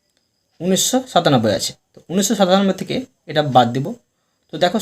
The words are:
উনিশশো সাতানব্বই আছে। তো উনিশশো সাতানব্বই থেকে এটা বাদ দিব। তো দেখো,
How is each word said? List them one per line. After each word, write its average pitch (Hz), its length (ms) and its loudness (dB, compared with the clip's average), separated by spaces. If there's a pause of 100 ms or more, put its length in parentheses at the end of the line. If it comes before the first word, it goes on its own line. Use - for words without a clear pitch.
(600)
উনিশশো 185 360 -2 (120)
সাতানব্বই 131 460 2
আছে। - 160 -6 (220)
তো - 40 -20 (120)
উনিশশো 196 260 -2
সাতানব্বই 196 440 2
থেকে - 160 -8 (320)
এটা 151 140 -2 (140)
বাদ 123 180 6
দিব। 135 120 -4 (680)
তো - 40 -
দেখো, 180 240 0